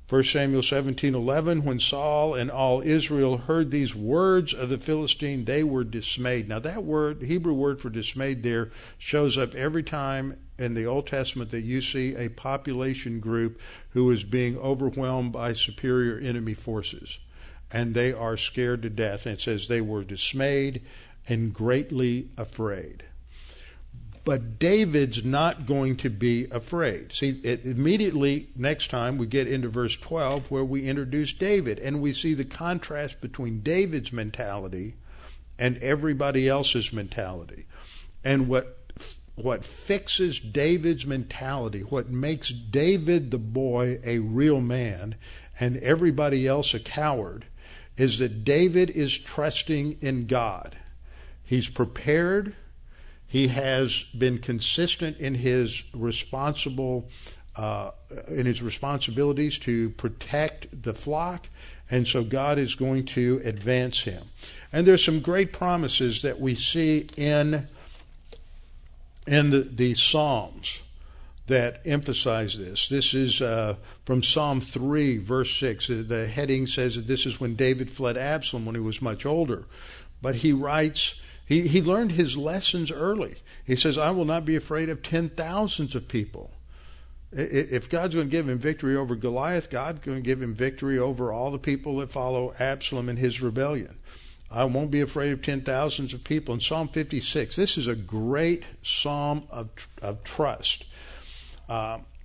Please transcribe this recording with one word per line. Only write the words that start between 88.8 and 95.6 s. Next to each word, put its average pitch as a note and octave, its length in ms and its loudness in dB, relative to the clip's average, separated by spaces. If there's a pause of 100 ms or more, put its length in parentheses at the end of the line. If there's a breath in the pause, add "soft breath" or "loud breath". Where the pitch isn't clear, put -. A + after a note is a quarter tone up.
over B2 220 0
Goliath, C3 520 -2
God's C#3+ 300 -4
gonna C3+ 220 -6
give C3 200 0
him A#2 140 -4
victory C3+ 420 0
over B2 360 0
all B2+ 180 -2
the C#3 80 -4
people C#3 380 -2
that C#3 120 -4
follow B2+ 480 -2
Absalom C3 520 -2
in A#2+ 80 -2
his B2 240 2
rebellion. B2+ 560 -2 (520 loud breath)
"I A#2 140 0
won't C3+ 280 2
be D3 100 4
afraid C#3+ 320 0
of C3+ 80 -4
ten C#3 220 -2